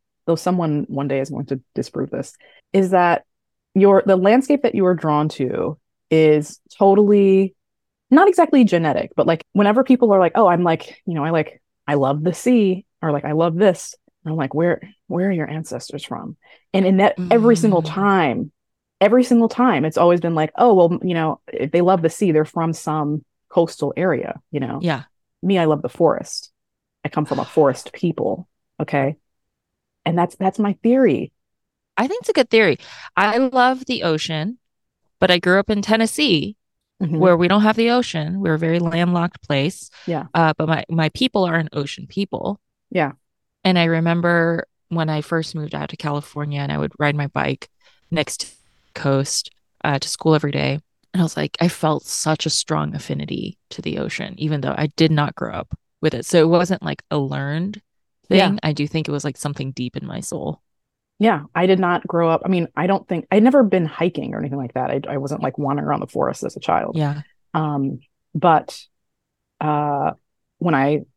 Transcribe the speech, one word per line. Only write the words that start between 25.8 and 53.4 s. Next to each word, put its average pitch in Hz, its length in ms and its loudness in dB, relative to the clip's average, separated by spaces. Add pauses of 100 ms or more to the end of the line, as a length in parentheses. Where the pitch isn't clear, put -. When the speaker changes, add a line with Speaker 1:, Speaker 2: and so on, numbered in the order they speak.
Speaker 1:
the - 80 -8
forest. - 640 -2 (520)
I 151 60 -8
come 151 160 -4
from 135 140 -4
a 143 60 -4
forest - 460 0
people, - 560 -4 (320)
okay? 143 380 -2 (880)
And 170 120 -2
that's, 175 200 0
that's 190 220 -2
my 202 140 -2 (100)
theory. 233 500 2 (640)
Speaker 2:
I 240 100 0
think 440 140 -6
it's - 80 -4
a 403 40 -2
good 254 160 2
theory. 196 280 4 (400)
I 214 220 2
love 254 460 2
the 247 180 -4
ocean, 160 540 -4 (640)
but 185 120 4
I 180 80 4
grew 185 200 2
up 202 120 -2
in 202 100 0
Tennessee, 220 720 0 (460)
Speaker 1:
Mm-hmm. 160 160 -2
Speaker 2:
where 175 180 6
we 175 140 2
don't 208 140 4
have 220 120 2
the 226 140 0
ocean. 190 500 -2
We're 175 140 0
a 156 60 -2
very 165 200 0
landlocked 170 640 -2
place. 143 480 -4 (160)
Speaker 1:
Yeah. 160 280 -6
Speaker 2:
Uh, 160 240 2
but 160 120 -2
my, 160 200 -2
my 165 200 0
people 233 340 -2
are 170 120 0
an 160 180 -2
ocean 143 340 -8
people. - 540 -6 (300)
Speaker 1:
Yeah. 156 220 -2 (520)
Speaker 2:
And 185 120 2
I 170 80 4
remember 170 800 0 (200)
when 165 220 -4
I 151 100 -2
first 160 360 -4
moved 151 200 -8
out 147 140 -8
to - 80 -16
California 147 640 -6
and 143 100 -6
I 147 60 -4
would 147 200 -4
ride 147 180 0
my 143 120 -4
bike 143 400 -4 (420)
next - 320 -4
to - 60 -12
the - 440 -20 (100)
coast, 139 480 -2 (340)
uh, 143 160 -2
to - 80 -8
school - 260 0
every 147 180 0
day. 139 280 -4 (340)
And 185 80 0
I - 20 2
was 160 120 -2
like, 151 240 -6
I 175 80 0
felt 156 380 -2
such - 400 -4
a 156 60 -4
strong 151 440 -4
affinity - 640 -8 (140)